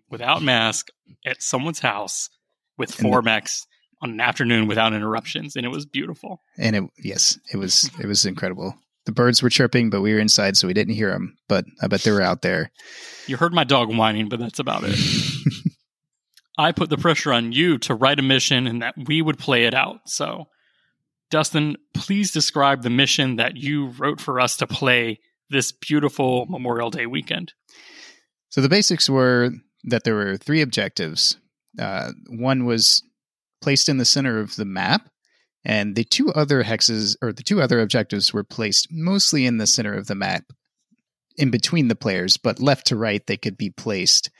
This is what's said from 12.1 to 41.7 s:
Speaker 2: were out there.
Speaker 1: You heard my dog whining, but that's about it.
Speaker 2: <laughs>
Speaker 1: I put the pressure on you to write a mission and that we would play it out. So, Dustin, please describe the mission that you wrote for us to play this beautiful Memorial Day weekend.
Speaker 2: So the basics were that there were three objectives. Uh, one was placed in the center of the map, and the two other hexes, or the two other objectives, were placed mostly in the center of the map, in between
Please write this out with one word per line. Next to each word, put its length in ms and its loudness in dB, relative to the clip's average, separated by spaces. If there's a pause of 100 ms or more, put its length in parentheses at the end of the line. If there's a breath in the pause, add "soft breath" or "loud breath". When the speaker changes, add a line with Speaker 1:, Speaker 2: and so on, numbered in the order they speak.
Speaker 2:
were 100 4
out 220 0
there. 280 -2 (540 loud breath)
Speaker 1:
You 120 -6
heard 160 2
my 100 2
dog 320 2
whining, 340 2
but 100 -4
that's 200 -8
about 260 -4
it. 100 -2
Speaker 2:
<laughs> 800 -2 (840)
Speaker 1:
I 140 2
put 200 -2
the 60 0
pressure 360 2
on 180 0
you 280 2
to 160 -2
write 240 4
a 40 2
mission 440 2
and 160 -4
that 100 -4 (140)
we 160 2
would 160 -2
play 260 2
it 80 2
out. 340 -2
So, 380 -6 (840)
Dustin, 460 0 (180)
please 360 -2
describe 520 2
the 80 0
mission 460 2
that 200 -2
you 300 -4
wrote 340 -4
for 180 -2
us 180 2
to 100 -2
play 520 0 (300)
this 220 0
beautiful 760 0
Memorial 440 -4
Day 160 -4
weekend. 460 -6 (960 loud breath)
Speaker 2:
So 120 -2
the 80 4
basics 400 2
were 420 4 (340)
that 180 -2
there 120 0
were 220 -2
three 240 0
objectives. 760 -2 (420)
Uh, 320 -6 (180)
one 360 0
was 360 4 (600)
placed 280 0
in 80 0
the 80 0
center 340 0
of 180 -8
the 80 -4
map, 440 -2 (560)
and 300 -2
the 100 0
two 280 0
other 300 2
hexes, 580 0
or 120 -4
the 100 -14
two 180 2
other 200 4
objectives, 520 0
were 120 -2
placed 460 -2
mostly 540 0
in 120 2
the 100 0
center 260 0
of 140 -6
the 80 -4
map, 300 -4 (920)
in 140 2
between 380 2